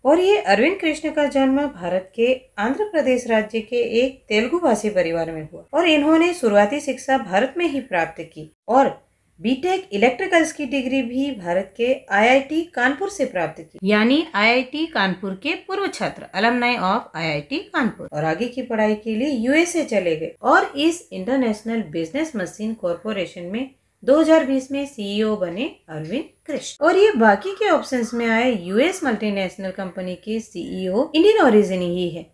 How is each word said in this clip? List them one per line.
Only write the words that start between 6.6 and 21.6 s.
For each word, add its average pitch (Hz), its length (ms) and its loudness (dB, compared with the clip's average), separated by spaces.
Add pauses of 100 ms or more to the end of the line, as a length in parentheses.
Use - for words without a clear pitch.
शिक्षा 269 400 -2
भारत 208 360 0
में 349 100 0
ही 277 160 -2
प्राप्त 170 420 -4
की 156 260 -18 (180)
और 247 260 4 (460)
बीटेक 269 520 -2
इलेक्ट्रिकल्स 311 600 2
की 294 140 -8
डिग्री 262 360 -2
भी 254 280 -4
भारत 190 460 -4
के 240 160 0 (180)
आईआईटी 262 500 2 (140)
कानपुर 277 360 -2
से - 140 -4
प्राप्त 170 380 -4
की, - 220 -20
यानी 220 380 2 (120)
आईआईटी 254 520 0
कानपुर 196 560 -4
के 311 120 -4 (120)
पूर्व 392 220 -4
छात्र, - 380 -8 (100)
alumni 240 340 0 (120)
of 196 340 -2
आईआईटी 156 500 -4
कानपुर। - 460 -4
और 151 120 -4
आगे 165 240 -2
की 240 140 -8
पढ़ाई 214 320 0
के 220 200 -6
लिए 247 140 -2
यूएसए 294 560 0
चले 180 320 0
गए 160 260 -8
और 339 340 2
इस 320 360 -2
इंटरनेशनल 226 760 -2